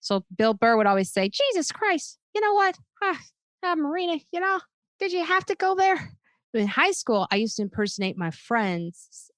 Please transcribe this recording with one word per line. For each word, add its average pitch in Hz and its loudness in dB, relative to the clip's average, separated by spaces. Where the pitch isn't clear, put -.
So 196 -2
Bill 220 4
Burr 226 4
would 214 4
always 196 2
say, 190 0
Jesus 466 0
Christ, - -2
you 415 -2
know 415 2
what? 392 2
Ah, 381 -2
ah, 359 0
Marina, 330 -2
you 339 -4
know, 381 0
did 392 -2
you 349 0
have 370 0
to 392 0
go 381 0
there? 381 2
In 208 0
high 294 2
school, 208 0
I 202 0
used 214 -2
to 220 -4
impersonate 202 -4
my 170 -4
friends. 175 -6